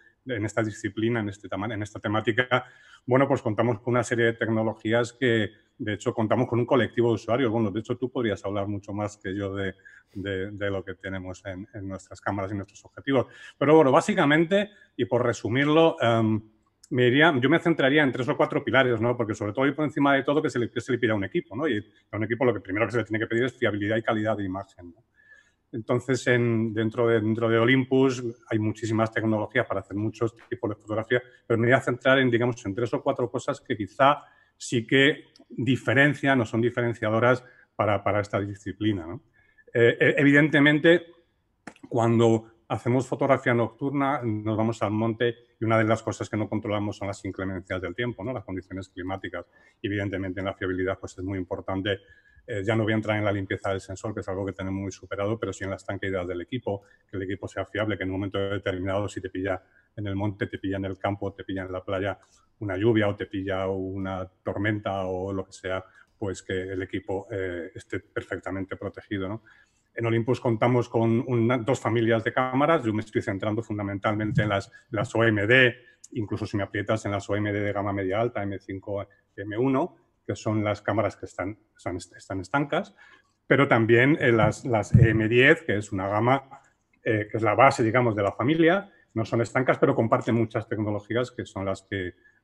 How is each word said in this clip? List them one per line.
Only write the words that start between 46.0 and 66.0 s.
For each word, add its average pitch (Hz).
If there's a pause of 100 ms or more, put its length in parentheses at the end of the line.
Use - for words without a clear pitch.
cosas 107
que 113
no 107
controlamos 104
son 98
las 98
inclemencias 92
del 87
tiempo, 120
¿no? -
Las 107
condiciones 92
climáticas. 90 (380)
Y 110
evidentemente 98
en 95
la 95
fiabilidad, 92
pues, -
es 92
muy 98
importante. 95 (480)
Eh, 104
ya 110
no 110
voy 110
a -
entrar 107
en 104
la 101
limpieza 98
del 95
sensor, 101
que 113
es -
algo 95
que 95
tenemos 95
muy 98
superado, 101
pero 98
sí 98
en 98
las 90
estanqueidades 95
del 87
equipo, 101 (260)
que 98
el 95
equipo 98
sea 98
fiable, 104
que 92
en 92
un 95
momento 98
determinado, 98
si -
te 92
pilla 92 (320)
en 104
el 98
monte, 101
te 98
pilla 98
en 98
el 95
campo, 101
te 92
pilla 95
en 92
la 92
playa 95 (420)
una 98
lluvia 107
o 101
te 98
pilla 95
una 95 (160)
tormenta 101
o 92
lo 95
que -
sea, 92 (340)